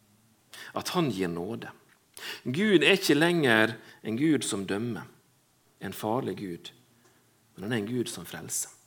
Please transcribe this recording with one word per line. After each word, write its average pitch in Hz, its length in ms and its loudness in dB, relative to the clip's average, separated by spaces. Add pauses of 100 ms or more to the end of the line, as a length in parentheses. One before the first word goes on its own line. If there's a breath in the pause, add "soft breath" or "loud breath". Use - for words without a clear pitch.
(720 loud breath)
At - 240 -6
han 160 160 2
gir 92 200 -2
nåde. 98 400 -8 (720 loud breath)
Gud 165 400 4
er 180 140 6
ikke 160 180 4
lenger 131 600 4 (260 loud breath)
en 113 160 -4
Gud 147 240 2
som 98 240 -4
dømmer, 101 400 -4 (720)
en 98 160 -10
farlig 110 440 -2
Gud, 90 320 -10 (840 soft breath)
men 90 80 -14
han 120 120 -2
er 110 60 0
en 101 60 -4
Gud 120 240 -4
som 90 160 -12
frelser, - 440 -8 (160)